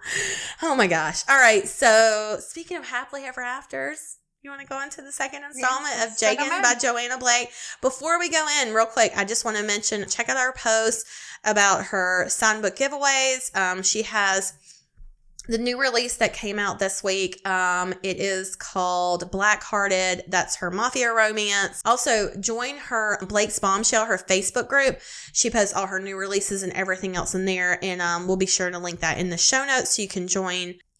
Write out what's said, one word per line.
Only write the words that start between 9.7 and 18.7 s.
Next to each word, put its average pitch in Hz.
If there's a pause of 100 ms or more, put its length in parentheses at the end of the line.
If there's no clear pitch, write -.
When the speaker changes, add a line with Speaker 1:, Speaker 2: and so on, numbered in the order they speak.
Speaker 1:
check 240
out 262
our 254
post 220 (360)
about 202
her 185
signed 220
book 196
giveaways. 269
Um, 185
she 214
has 196 (960)
the 226
new 240
release 240
that 214
came 208
out 202
this 196
week. 190
Um, 180 (100)
it 190
is 190
called 180